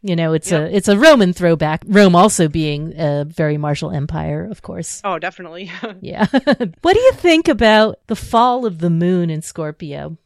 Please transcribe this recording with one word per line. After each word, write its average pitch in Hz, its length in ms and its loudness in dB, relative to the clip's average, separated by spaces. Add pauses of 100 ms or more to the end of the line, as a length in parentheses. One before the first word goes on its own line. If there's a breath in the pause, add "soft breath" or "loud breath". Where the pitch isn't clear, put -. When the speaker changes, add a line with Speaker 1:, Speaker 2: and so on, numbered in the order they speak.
Speaker 1:
You 190 120 -4
know, 165 160 0
it's 160 200 -2
Speaker 2:
Yep. 160 200 -2
Speaker 1:
a, - 20 -10
it's 202 140 -2
a 202 100 4
Roman 226 360 6
throwback. 160 520 0
Rome 196 300 4
also 180 320 4
being 151 500 -4
a 147 280 -2
very 151 320 -2
martial 147 340 -4
empire, 156 580 -6
of - 120 -16
course. - 420 -12
Speaker 2:
Oh, 185 160 -6
definitely. 175 500 -12 (160)
<laughs> 190 140 -12
Speaker 1:
Yeah. 190 280 -4
<laughs> 262 540 -4
What 349 120 2
do 440 80 2
you 523 100 6
think 339 380 2
about 214 580 2
the 214 80 -4
fall 247 500 0
of 175 140 -6
the 170 100 -2
moon 175 400 0
in 156 120 -6
Scorpio? 151 720 -12 (100)